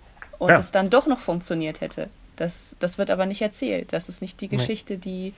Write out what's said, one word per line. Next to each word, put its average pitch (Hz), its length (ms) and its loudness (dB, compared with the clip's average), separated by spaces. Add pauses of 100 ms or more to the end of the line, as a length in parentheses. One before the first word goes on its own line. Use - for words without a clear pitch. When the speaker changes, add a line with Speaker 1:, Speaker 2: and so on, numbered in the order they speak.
(380)
Speaker 1:
Und 175 120 4
Speaker 2:
Ja. 170 100 12
Speaker 1:
es - 100 -6
dann 190 180 4
doch 254 200 6
noch 254 100 2
funktioniert 170 600 -4
hätte. 156 280 -8 (280)
Das, - 420 -6
das 180 180 -2
wird 196 140 -2
aber 185 160 2
nicht 202 160 -4
erzählt. 214 500 -2
Das 170 160 -4
ist 180 140 -12
nicht - 180 -12
die 196 80 -8
Speaker 2:
Nee. - 80 -2
Speaker 1:
Geschichte, 202 400 -2
die, 185 420 -8